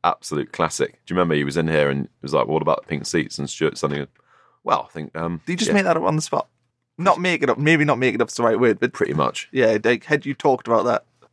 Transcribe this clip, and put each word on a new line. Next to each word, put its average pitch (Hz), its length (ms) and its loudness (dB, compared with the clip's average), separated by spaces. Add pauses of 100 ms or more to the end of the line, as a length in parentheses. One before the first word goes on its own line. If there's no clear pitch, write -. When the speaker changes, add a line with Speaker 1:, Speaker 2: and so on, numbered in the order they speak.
Speaker 1:
absolute - 500 -2
classic. - 520 -4
Do 87 80 -8
you 90 40 0
remember 85 180 2
he 73 80 0
was 71 140 -4
in 80 100 0
here 76 220 2
and 69 160 -2
it - 60 -20 (100)
was 69 120 -6
like, 67 140 2
"What - 140 0
about - 220 0
the - 40 -20
pink 71 180 -6
seats?" - 320 -2
And 71 120 -8
Stuart - 280 -2
suddenly, 71 300 -4 (560)
"Well, - 240 0
I - 60 -20
think, 78 240 -12
um, 85 280 -6
Speaker 2:
Did 170 80 -4
you 180 40 -4
just 220 120 -2
Speaker 1:
yeah." 214 40 0
Speaker 2:
make 196 100 2
that 170 140 2
up 170 60 -2
on 156 120 0
the 156 60 -2
spot? - 260 -4 (500)
Not 175 220 2
make 180 240 0
it 131 60 2
up. - 80 2
Maybe 151 280 4
not 135 120 2
make 127 180 2
it 120 60 0
up's - 140 -2
the 123 80 0
right 113 160 4
word, 113 200 4
but 123 140 -2
Speaker 1:
Pretty - 200 -2
much. 71 380 -2
Speaker 2:
yeah, 113 320 2
like, 117 220 0
had 147 200 -2
you 139 80 -4
talked 131 340 0
about 113 180 2
that? - 200 0 (280)